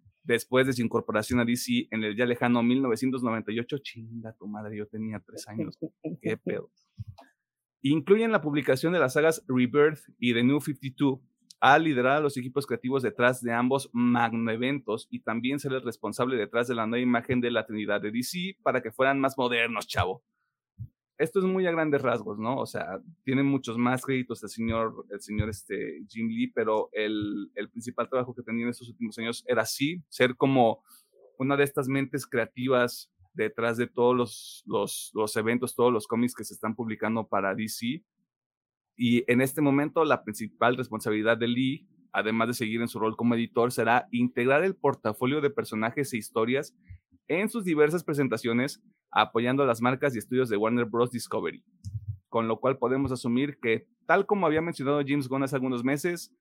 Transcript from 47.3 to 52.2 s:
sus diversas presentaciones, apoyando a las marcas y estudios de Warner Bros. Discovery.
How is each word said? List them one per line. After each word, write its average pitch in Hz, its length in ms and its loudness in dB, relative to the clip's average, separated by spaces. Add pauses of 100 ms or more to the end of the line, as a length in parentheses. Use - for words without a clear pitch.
sus 220 140 -6
diversas 156 400 4
presentaciones, 127 760 0 (300)
apoyando 120 500 2
a 143 40 4
las 117 160 0
marcas 127 340 0
y - 20 -4
estudios 123 320 -2
de 104 80 0
Warner 117 280 2
Bros. 117 260 0
Discovery. 107 520 -6 (640)